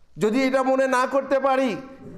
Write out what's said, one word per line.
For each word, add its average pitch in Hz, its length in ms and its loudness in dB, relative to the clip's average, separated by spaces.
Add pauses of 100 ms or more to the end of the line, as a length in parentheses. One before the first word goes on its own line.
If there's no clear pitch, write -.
(180)
যদি 220 260 2
এটা 262 200 2
মনে 262 240 2
না 254 240 2
করতে 269 280 0
পারি, 262 360 0 (420)